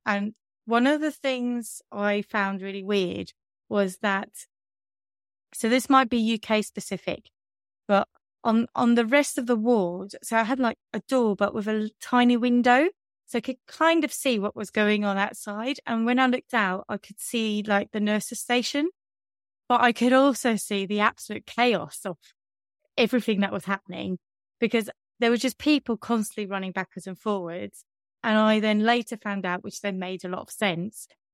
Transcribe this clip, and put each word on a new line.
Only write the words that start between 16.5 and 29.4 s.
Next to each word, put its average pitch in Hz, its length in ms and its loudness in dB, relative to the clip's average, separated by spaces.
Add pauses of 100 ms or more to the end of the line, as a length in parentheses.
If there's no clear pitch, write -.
out, 196 340 0
I 214 100 -4
could - 220 -18
see, 220 460 -2
like, 202 260 0
the 214 80 -4
nurses' 214 400 -2
station, 285 500 -2 (800)
but 240 140 2
I 240 100 4
could 240 220 2
also 262 420 4
see 196 300 -4
the 208 140 -2
absolute - 460 -2
chaos 226 600 0
of 185 100 -8 (840)
everything 220 420 2
that 202 120 0
was 202 140 -6
happening, 190 520 -6 (420)
because 220 280 0 (320)
there 233 100 4
were 240 80 4
just 247 200 -2
people 277 400 2
constantly 220 520 -2
running 190 220 -6
backwards 180 360 -8
and 185 100 -12
forwards. 190 640 -6 (400)
And 220 140 4
I 214 220 4
then 214 200 2
later 233 380 0
found 196 280 -6